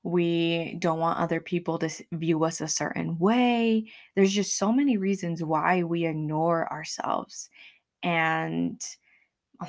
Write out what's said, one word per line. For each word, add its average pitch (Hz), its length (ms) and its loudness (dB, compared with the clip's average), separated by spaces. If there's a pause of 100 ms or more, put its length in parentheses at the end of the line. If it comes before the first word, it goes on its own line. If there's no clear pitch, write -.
We 170 800 0
don't 165 180 0
want 165 220 0
other 165 200 0
people 170 380 -2
to 165 80 -2
s-, 156 160 -6 (100)
view 165 320 0
us 160 160 0
a 160 80 -6
certain 165 520 -4
way. 226 640 2 (300)
There's 196 180 4
just 202 240 0
so 202 140 0
many 262 260 2
reasons 185 460 -2
why 160 400 2
we 165 240 0
ignore 156 640 0
ourselves. - 800 -6 (500)
And 160 800 0 (800)
a 170 80 -10